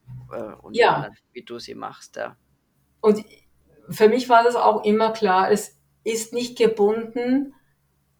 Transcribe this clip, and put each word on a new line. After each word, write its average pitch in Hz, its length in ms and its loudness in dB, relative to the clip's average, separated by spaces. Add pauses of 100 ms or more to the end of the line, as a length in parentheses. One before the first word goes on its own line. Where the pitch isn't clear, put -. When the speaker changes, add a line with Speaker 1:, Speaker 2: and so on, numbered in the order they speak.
(320)
Speaker 1:
äh, 90 40 -12 (260)
und 208 140 -14
Speaker 2:
Ja. 190 300 2
Speaker 1:
eben, 107 100 -18 (160)
wie 120 100 -18
du 120 180 -16
sie 113 160 -16
machst, - 400 -18
ja. 113 200 -10 (640)
Speaker 2:
Und 214 240 0 (640)
für 214 200 4
mich 247 200 0
war 233 160 6
das 240 120 2
auch 214 280 2
immer 214 280 2
klar, 190 380 0
es - 260 -2 (280)
ist 220 280 -6
nicht 240 260 -6
gebunden 233 960 0 (640)